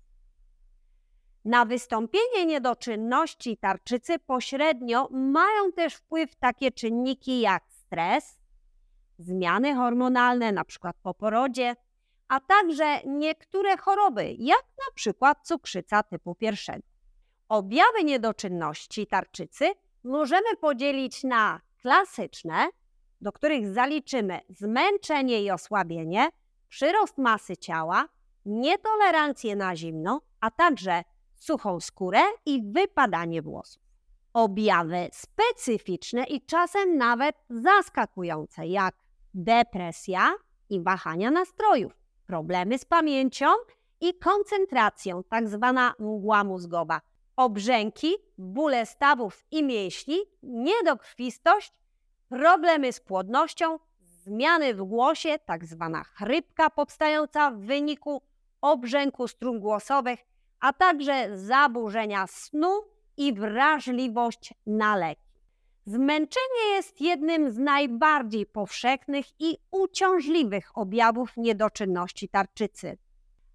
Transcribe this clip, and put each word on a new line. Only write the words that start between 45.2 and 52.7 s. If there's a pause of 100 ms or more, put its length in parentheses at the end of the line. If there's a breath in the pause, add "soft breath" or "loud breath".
tak
zwana
mgła
mózgowa, (360)
obrzęki, (240)
bóle
stawów
i
mięśni, (240)
niedokrwistość, (560)
problemy